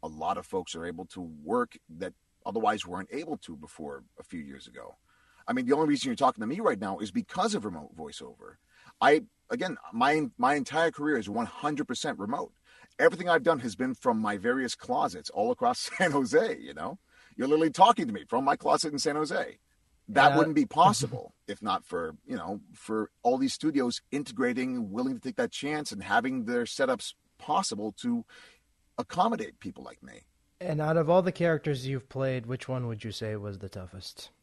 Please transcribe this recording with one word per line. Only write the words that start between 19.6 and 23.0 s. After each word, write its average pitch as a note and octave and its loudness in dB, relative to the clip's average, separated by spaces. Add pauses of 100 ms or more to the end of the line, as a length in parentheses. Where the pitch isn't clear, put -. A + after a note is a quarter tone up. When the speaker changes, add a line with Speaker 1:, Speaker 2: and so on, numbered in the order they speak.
Speaker 1:
That C#3 8
Speaker 2:
Yeah. C#3 6
Speaker 1:
wouldn't D#3 4
be D3 6
Speaker 2:
<laughs> D#3+ 6
Speaker 1:
possible D3 4 (120)
if G2+ -8
not G2 -2
for, D#2+ -6 (100)
you B2+ -8
know, F#2+ -6 (120)
for A2 -4 (100)